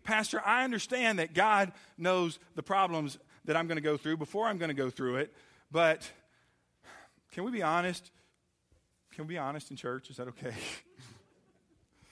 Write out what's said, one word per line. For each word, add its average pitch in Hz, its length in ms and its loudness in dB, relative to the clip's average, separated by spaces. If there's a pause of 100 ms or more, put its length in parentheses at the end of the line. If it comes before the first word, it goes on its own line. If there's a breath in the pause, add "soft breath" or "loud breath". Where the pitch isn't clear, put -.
Pastor, 214 420 0
I 240 200 4
understand 240 540 0
that 160 160 -2
God 196 380 6 (240 loud breath)
knows 175 420 2 (180 soft breath)
the 151 60 -6
problems 170 560 0 (280 soft breath)
that 156 100 2
I'm 170 120 2
gonna 160 120 -2
go 151 160 0
through 156 220 -4
before 202 280 -4
I'm 202 120 -2
gonna 160 160 -2
go 131 160 -2
through 127 260 -4
it, 147 160 -4 (380 soft breath)
but 160 380 2 (1200 loud breath)
can 175 100 -8
we 240 80 -4
be 226 120 -4
honest? 175 480 0 (1000 soft breath)
Can 156 140 -12
we 170 80 -8
be 170 40 -6
honest 147 320 -6
in 131 60 -12
church? 131 340 -8
Is 131 60 -16
that 123 120 -8
okay? 120 300 -10
<laughs> - 60 -10 (1500 soft breath)